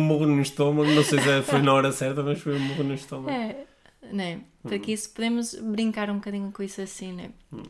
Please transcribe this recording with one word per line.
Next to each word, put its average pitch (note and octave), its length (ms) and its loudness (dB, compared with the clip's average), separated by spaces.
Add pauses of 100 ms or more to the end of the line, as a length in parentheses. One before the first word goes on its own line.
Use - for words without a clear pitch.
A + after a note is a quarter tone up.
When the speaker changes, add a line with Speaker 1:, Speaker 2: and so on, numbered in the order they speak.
Speaker 1:
murro D#3 240 4
no C#3+ 140 6
estômago, D3 500 2
não D3+ 140 6
sei C#3+ 160 2
se C3 80 2
é, C#3 140 4
foi C#3 180 2
na C#3 140 6
hora C3+ 180 6
certa, C#3 300 -2
mas C#3+ 180 -2
foi C#3+ 160 -2
um C#3 40 0
murro C#3 240 -2
no C#3 100 -2
estômago. C3+ 360 -10
Speaker 2:
É, C4 360 -6 (460)
né? F3+ 280 -4 (220)
Porque G#3 300 -4
Speaker 1:
Hum. - 20 -2
Speaker 2:
isso - 160 -8
podemos A#3 440 -2
brincar G#3+ 540 -2
um G3+ 60 -2
bocadinho G3+ 380 -6
com G3+ 100 -10
isso F#3+ 180 -8
assim, F#3+ 320 -10
né? F3+ 180 -12 (220)
Speaker 1:
Hum. A2 180 -12